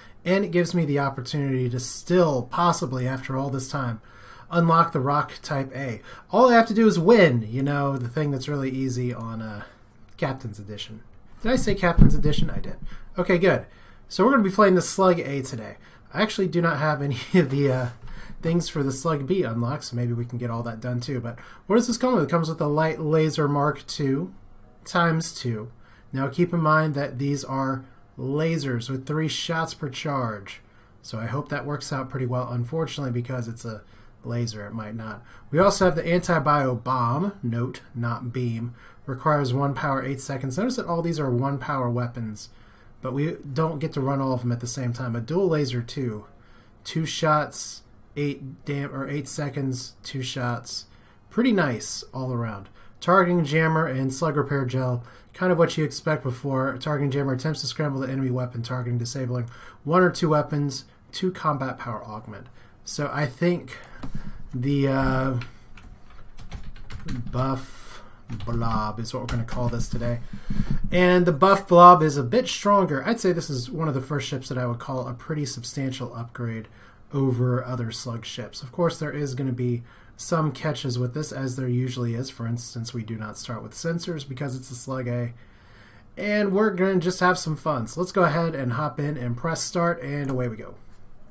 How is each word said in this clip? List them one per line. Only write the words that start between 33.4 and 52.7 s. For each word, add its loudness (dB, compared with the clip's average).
it's -12
a -10
laser, -4
it -14
might -8
not. -10
We 2
also 6
have 4
the -2
Anti-Bio 2
Bomb. 0
Note, -4
not -6
beam. -4
Requires 0
one 0
power, -2
eight -6
seconds. -4
Notice 0
that -4
all -2
these -2
are 0
one 0
power -2
weapons, -4
but -6
we -2
don't 0
get -4
to -2
run 0
all 0
of -2
them 0
at -4
the -8
same -4
time. -4
A -4
dual 0
laser, 0
too. -6
Two -4
shots, 0
eight -6
dam-, -4
or -6
eight -4
seconds, -4
two -6
shots. -6
Pretty 4
nice 0
all -6
around. -6